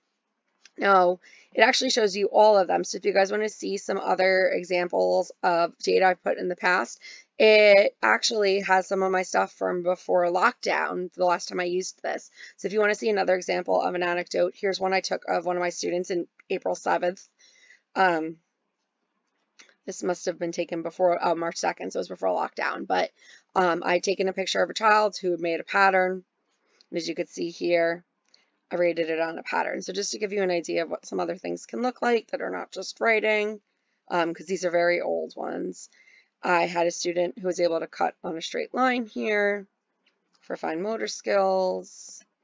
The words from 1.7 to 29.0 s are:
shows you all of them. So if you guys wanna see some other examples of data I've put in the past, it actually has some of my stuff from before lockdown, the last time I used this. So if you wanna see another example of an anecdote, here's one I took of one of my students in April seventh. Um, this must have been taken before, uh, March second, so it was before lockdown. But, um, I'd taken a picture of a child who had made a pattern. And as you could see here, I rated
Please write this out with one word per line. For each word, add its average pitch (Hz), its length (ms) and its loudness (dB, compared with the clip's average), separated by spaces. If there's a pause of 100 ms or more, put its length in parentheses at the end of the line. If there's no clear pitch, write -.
shows 214 260 0
you 202 120 0
all 214 300 6
of 185 100 4
them. 180 180 0
So - 120 -8
if 185 80 -8
you 208 60 2
guys 190 200 2
wanna 214 180 -2
see 196 260 -6
some 196 220 -4
other 185 500 2
examples 180 840 0 (120)
of 170 360 0
data 185 260 2
I've 185 180 2
put - 140 -2
in 185 100 -6
the 180 80 -4
past, 190 460 -2 (360)
it 214 640 8
actually 214 600 2
has 190 260 2
some 190 140 -2
of 190 100 0
my 185 120 0
stuff 190 300 0
from 185 280 -4
before 180 440 0
lockdown, 180 880 0
the 180 120 -2
last 180 240 0
time 190 100 -6
I 180 60 -2
used 180 360 -6
this. 156 280 -8 (280)
So - 100 -6
if 185 60 -8
you 214 60 0
wanna 208 160 2
see 226 140 -2
another 190 260 2
example 180 460 0
of 180 140 -2
an 175 80 -2
anecdote, 175 520 -2
here's 190 240 -2
one 190 140 -2
I 190 80 0
took - 260 -6
of 180 180 -2
one 180 120 -2
of 180 40 -2
my 175 80 -2
students 175 420 -4
in 175 160 -4 (220)
April 185 260 -4
seventh. 175 520 -2 (680)
Um, 165 440 0 (1500)
this 190 180 -12
must 180 220 -4
have 170 140 -4
been 170 120 -4
taken 165 300 -6
before, 170 400 0
uh, 175 140 2
March 165 220 -4
second, 175 340 -4
so 190 60 -8
it 190 40 -2
was 180 80 -8
before 185 200 -2
lockdown. 175 560 -4
But, 185 260 -2 (440)
um, 175 280 2
I'd 175 200 0
taken 190 260 0
a 185 40 -2
picture 190 280 -2
of 180 80 0
a 180 40 -10
child 214 440 2
who 185 140 -2
had 170 100 -2
made 165 180 -2
a - 40 -10
pattern. 185 600 2 (640)
And - 80 -8
as 160 120 -4
you 160 60 -6
could 170 140 -6
see 170 200 -8
here, 170 560 0 (640)
I - 40 -4
rated 170 340 0